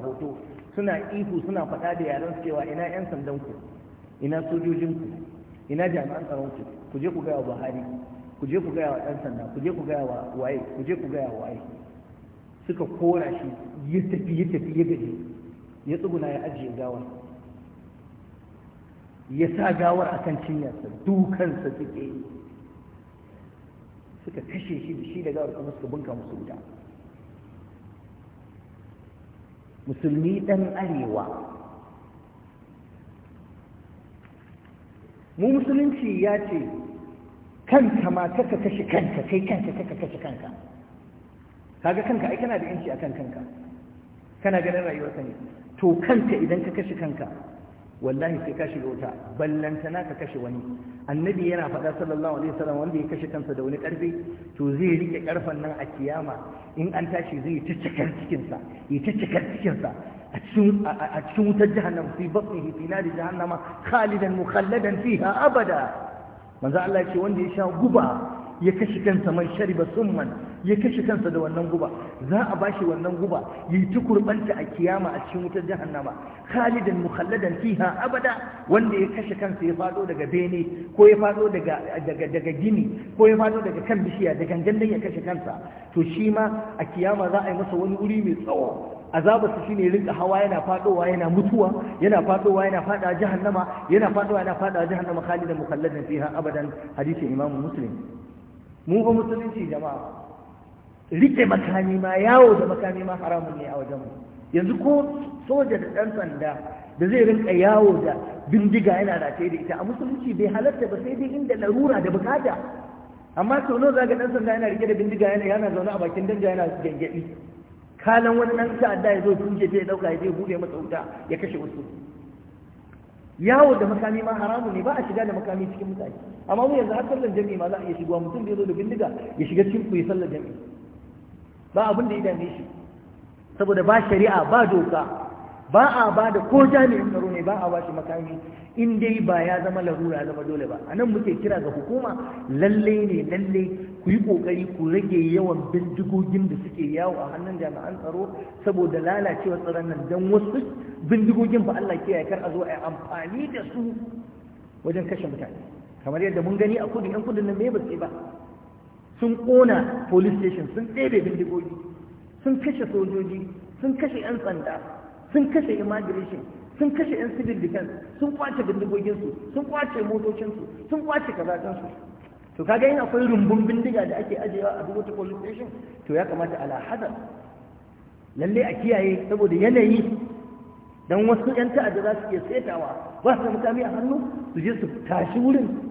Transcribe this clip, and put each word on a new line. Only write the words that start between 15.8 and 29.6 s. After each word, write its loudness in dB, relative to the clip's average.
Ya -2
tsuguna -4
ya -6
ajiye -10
gawan. -8
Ya 0
sa 2
gawar 2
a -4
kan -4
cinyarsa, -8
dukansa 0
suke -10
yi. -10
Suka -12
kashe -10
shi -10
da -10
shi -10
da -4
gawar -6
kuma -10
suka -10
bunka -8
musu -12
wuta. -14